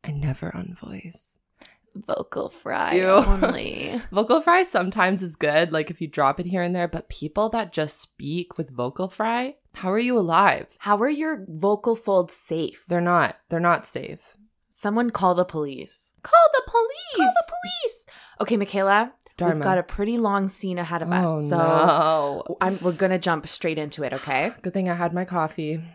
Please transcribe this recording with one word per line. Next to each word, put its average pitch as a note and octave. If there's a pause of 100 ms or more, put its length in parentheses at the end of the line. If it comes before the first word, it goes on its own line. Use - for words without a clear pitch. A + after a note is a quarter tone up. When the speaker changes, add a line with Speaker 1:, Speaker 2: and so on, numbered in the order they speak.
Speaker 1:
I D#3
never D3
on F3+
voice. - (560)
Speaker 2:
Vocal -
fry -
Speaker 1:
Ew. F#3
Speaker 2:
only. -
Speaker 1:
<laughs> -
Vocal D#4+
fry F4
sometimes F#3+
is E3
good, D#3
like, D#3
if E3+
you D#3
drop E3+
it E3+
here F3+
and F3
there, F3
but -
people G3+
that G#3+
just D3+
speak E3
with C#3
vocal B2+
fry, A#3+ (200)
how F#3
are G#3+
you B3
alive? E3+ (120)
Speaker 2:
How G#3
are A#3+
your D4
vocal G3+
folds G3
safe? -
Speaker 1:
They're F3
not. F3 (100)
They're E3
not F3
safe. - (320)
Speaker 2:
Someone A3+
call F3+
the F3+
police. D3 (100)
Speaker 1:
Call E5
the B4
police! C#5
Speaker 2:
Call C#5+ (200)
the E5
police! F5+ (340)
Okay, G#3+
Michaela, G3+ (240)
Speaker 1:
Dharma. F3
Speaker 2:
we've D3+
got F#3+
a F3
pretty A3
long G3+
scene F#3
ahead E3
of E3+
us, F3+
Speaker 1:
Oh, D#3
Speaker 2:
so D3
Speaker 1:
no. D#3+
Speaker 2:
I'm, F#3+
we're F3+
gonna F#3
jump E3+
straight D#3+
into D3+
it, B2+
okay? C#3
Speaker 1:
<sighs> -
Good F3+
thing F#3
I E3+
had E3+
my F3+
coffee. D#3+ (140)